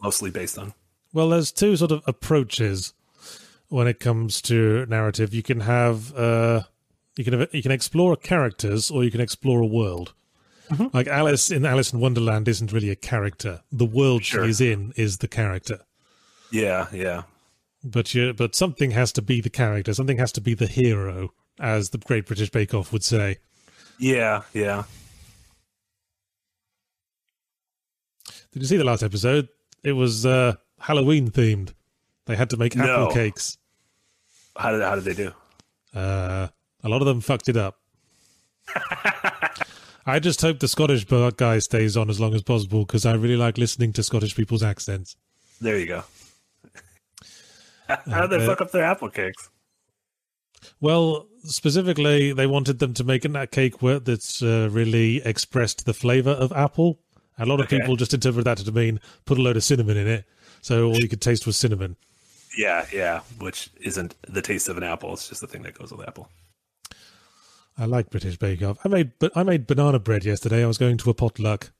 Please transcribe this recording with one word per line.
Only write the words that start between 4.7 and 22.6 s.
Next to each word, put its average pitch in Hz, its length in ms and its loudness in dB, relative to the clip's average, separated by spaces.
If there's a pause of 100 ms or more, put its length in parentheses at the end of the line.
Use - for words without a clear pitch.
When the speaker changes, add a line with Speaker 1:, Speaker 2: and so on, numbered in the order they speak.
Speaker 2:
narrative. 110 460 0
You 113 120 -2
can 117 160 -2
have, 120 560 0
uh, 117 460 2 (540)
you 127 80 -6
can 123 160 0
have, 160 140 -2
you 143 80 -2
can 131 100 0
explore 165 440 2
characters, 113 760 -2
or 135 140 2
you 120 60 2
can 117 100 0
explore 123 420 0
a 113 40 4
world. 101 460 -2 (580)
Speaker 1:
Mm-hmm. 165 260 -2
Speaker 2:
Like 123 120 2
Alice 151 420 2
in 151 160 0
Alice 131 260 2
in 120 80 -2
Wonderland 113 480 2
isn't 107 240 -2
really 107 180 0
a 98 60 -4
character. 101 640 -6 (100)
The 120 140 0
world 123 400 2
Speaker 1:
Sure. 110 220 0
Speaker 2:
she's 113 160 2
in 107 340 0
is 104 220 0
the - 100 -4
character. 101 520 -4 (720)
Speaker 1:
Yeah, 95 420 0
yeah. 90 320 -4 (600)
Speaker 2:
But 120 300 -2
you, 123 180 0
but 113 240 -2
something 147 360 0
has 117 200 2
to 113 100 -4
be 117 200 0
the - 80 -4
character. 107 440 0
Something 131 220 0
has 123 160 0
to - 80 -8
be 113 140 -2
the 113 120 0
hero, 98 680 -2 (260)
as 110 300 -2
the 120 80 -8
Great 107 280 -2
British 104 240 -2
Bake 107 240 0